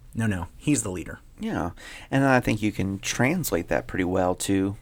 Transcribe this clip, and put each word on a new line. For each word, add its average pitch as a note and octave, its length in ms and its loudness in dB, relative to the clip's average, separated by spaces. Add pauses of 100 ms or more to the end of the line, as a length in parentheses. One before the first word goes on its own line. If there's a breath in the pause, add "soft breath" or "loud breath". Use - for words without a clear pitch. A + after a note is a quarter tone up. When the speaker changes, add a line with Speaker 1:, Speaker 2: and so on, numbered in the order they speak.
(140)
Speaker 1:
"No, A2+ 120 0
no, F#2 200 0 (100)
he's D3 280 2
the G2+ 60 -4
leader." - 280 -8 (220)
Speaker 2:
Yeah, A2+ 300 -2 (400 loud breath)
and C3+ 140 4
I C3 160 6
think A#2 220 0
you G#2+ 80 2
can G2 300 -2
translate B2+ 680 0
that - 200 0
pretty F#2 160 0
well F#2 320 2
to, G2 460 0